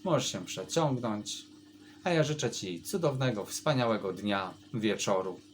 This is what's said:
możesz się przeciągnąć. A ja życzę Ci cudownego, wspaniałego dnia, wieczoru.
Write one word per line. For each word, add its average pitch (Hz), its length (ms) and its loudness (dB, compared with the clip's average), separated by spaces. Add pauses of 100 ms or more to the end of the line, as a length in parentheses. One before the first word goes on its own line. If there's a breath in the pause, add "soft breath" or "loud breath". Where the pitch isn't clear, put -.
możesz 156 280 2
się 90 120 -8
przeciągnąć. 117 1000 -2 (580 loud breath)
A 180 60 2
ja 156 140 4
życzę 143 260 0
Ci 90 320 -6
cudownego, 135 600 0
wspaniałego 113 680 2
dnia, 98 420 -2 (200)
wieczoru. 95 680 0 (140)